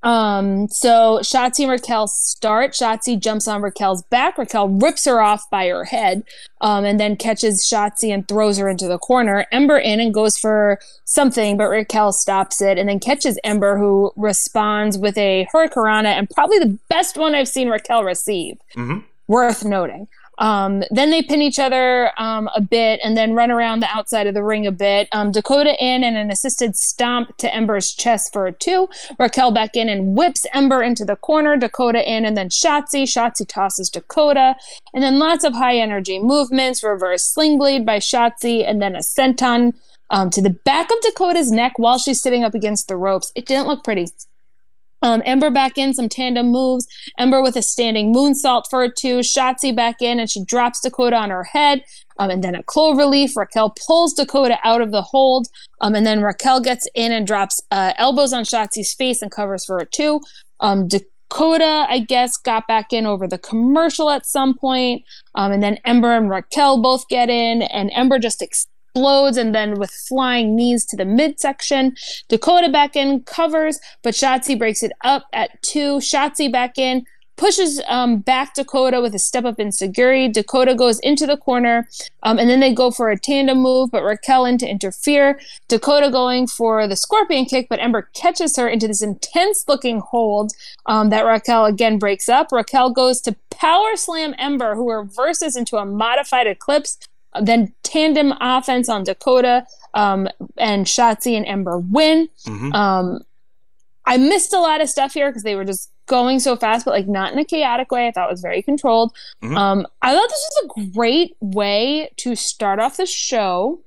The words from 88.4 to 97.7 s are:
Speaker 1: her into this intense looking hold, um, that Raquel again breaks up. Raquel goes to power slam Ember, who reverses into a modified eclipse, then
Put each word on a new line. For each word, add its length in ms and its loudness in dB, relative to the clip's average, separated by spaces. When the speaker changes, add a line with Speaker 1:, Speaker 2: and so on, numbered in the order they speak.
Speaker 1:
her 140 0
into 180 0
this 160 -2
intense 640 -2
looking 320 0
hold, 540 -2
um, 240 2
that 160 2
Raquel 380 2
again 340 2
breaks 300 -2
up. 240 2
Raquel 380 0
goes 320 0
to 120 -4
power 460 0
slam 420 -6
Ember, 380 -2
who 120 -4
reverses 680 -4
into 220 -4
a 60 -4
modified 600 0
eclipse, 500 -2
then 400 2